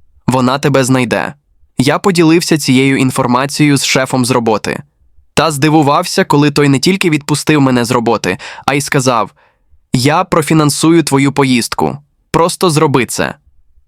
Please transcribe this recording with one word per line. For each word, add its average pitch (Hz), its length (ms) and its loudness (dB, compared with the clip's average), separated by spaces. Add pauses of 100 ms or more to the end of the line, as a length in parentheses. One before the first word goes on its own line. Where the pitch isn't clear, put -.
(260)
Вона 127 320 0
тебе 135 260 0
знайде». 117 500 -2 (440)
Я 143 200 0
поділився 170 600 2
цією 135 380 2
інформацією 131 800 0
з 131 80 -2
шефом 131 400 -2
з 117 60 -4
роботи. 113 520 -2 (520)
Та 151 160 0
здивувався, 156 760 2
коли 147 260 2
той 143 180 2
не 135 100 2
тільки 185 320 0
відпустив 151 500 0
мене 127 240 2
з 110 60 -6
роботи, 113 480 -2 (280)
а 135 80 -2
й 143 60 -2
сказав: 123 500 -2 (600)
«Я 143 320 0
профінансую 160 800 2
твою 139 300 0
поїздку. 131 680 -2 (320)
Просто 175 400 0
зроби 143 360 0
це». - 280 -6 (540)